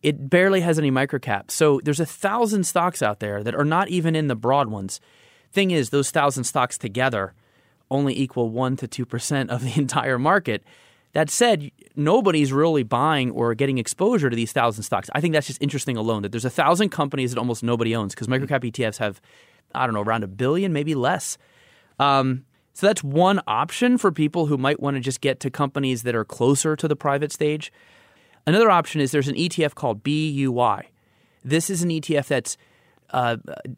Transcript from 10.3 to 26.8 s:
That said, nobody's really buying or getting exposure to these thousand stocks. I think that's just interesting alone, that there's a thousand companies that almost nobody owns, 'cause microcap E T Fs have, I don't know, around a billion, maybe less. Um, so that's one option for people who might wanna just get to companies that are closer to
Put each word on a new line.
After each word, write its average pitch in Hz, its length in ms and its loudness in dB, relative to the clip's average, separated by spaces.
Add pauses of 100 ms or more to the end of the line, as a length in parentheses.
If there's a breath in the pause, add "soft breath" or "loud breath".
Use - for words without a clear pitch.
That 151 160 2
said, 196 420 2 (240)
nobody's 156 560 4
really 151 320 4
buying 127 480 2
or 117 240 0
getting 135 220 0
exposure 175 520 0
to 117 60 -2
these 117 160 -2
thousand 113 320 0
stocks. - 300 -4
I 147 80 0
think 165 120 0
that's 151 140 0
just - 140 -8
interesting 139 340 -2
alone, 107 280 -2
that 98 100 -6
there's 113 120 -4
a 123 40 0
thousand 170 400 2
companies 135 420 -2
that 120 80 -4
almost 120 240 -2
nobody 117 320 0
owns, 104 200 -4
'cause 110 120 -8
microcap 131 380 -2
E 113 60 -4
T 127 120 -4
Fs 110 140 -4
have, 104 240 -4 (520 soft breath)
I 131 140 0
don't 113 60 -2
know, 104 80 -2
around 110 240 0
a - 20 -10
billion, 143 460 -2
maybe 147 200 -2
less. 139 440 -2 (640 soft breath)
Um, 135 440 2 (300)
so - 140 0
that's 214 140 2
one 175 460 2
option 170 500 2
for 202 140 2
people 151 360 0
who 147 100 2
might 135 240 0
wanna 139 180 -2
just 127 220 -6
get 135 180 0
to 135 100 -4
companies 135 540 -2
that 123 120 -2
are 110 100 0
closer 139 500 2
to 160 140 -4